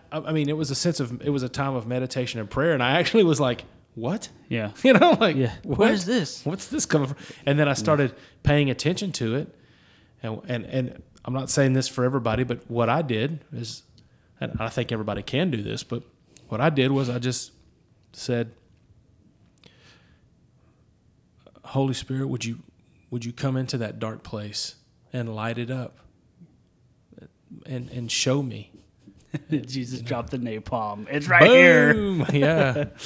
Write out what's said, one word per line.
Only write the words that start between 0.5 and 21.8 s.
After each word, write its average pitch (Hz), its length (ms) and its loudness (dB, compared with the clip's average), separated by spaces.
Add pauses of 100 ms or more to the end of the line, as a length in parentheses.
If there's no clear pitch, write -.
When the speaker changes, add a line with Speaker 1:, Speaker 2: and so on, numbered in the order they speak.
Speaker 1:
was 151 140 -4
a 135 40 -2
sense 165 260 -2
of, 123 220 -6
it 143 80 -2
was 139 120 0
a 127 80 -4
time 135 240 -4
of 113 120 -6
meditation 127 540 -4
and 104 80 -8
prayer, 160 240 0
and 127 100 2
I 123 100 4
actually 180 320 4
was 156 160 4
like, 123 240 0 (300)
"What?" 127 360 -6 (180)
Speaker 2:
Yeah. 110 280 -4
Speaker 1:
<laughs> - 60 -10
You 262 120 8
know, 285 260 8
like, 170 160 4
Speaker 2:
Yeah. 123 160 0 (120)
Speaker 1:
"What? 143 140 -2
Speaker 2:
Where's 202 280 4
this? 208 400 -2
Speaker 1:
What's 185 220 -6
this 294 180 -4
coming 143 220 2
from?" 143 100 -8 (260)
And 143 140 2
then 147 100 4
I 139 40 0
Speaker 2:
Yeah. - 20 0
Speaker 1:
started 139 400 2 (280)
paying 147 280 4
attention 180 420 -4
to 113 220 -2
it, - 200 -6 (680)
and, 110 260 -8
and, 120 160 -4
and 127 380 -6 (240)
I'm 127 80 -6
not 135 160 -6
saying 131 240 4
this 131 140 0
for 123 160 -2
everybody, 123 380 0
but 123 280 -6
what 117 180 2
I 151 140 2
did 135 500 -4
is, 117 300 -12 (580)
and 127 200 -8
I 113 100 -4
think 120 220 -4
everybody 104 300 -4
can 160 280 -2
do 110 120 -4
this, 107 200 -8
but - 200 -8 (460)
what 110 120 -4
I 156 100 4
did 135 220 2
was 135 180 0
I 123 80 -4
just 123 340 -4 (600)
said, 120 400 -4 (3000)
Holy 135 300 -2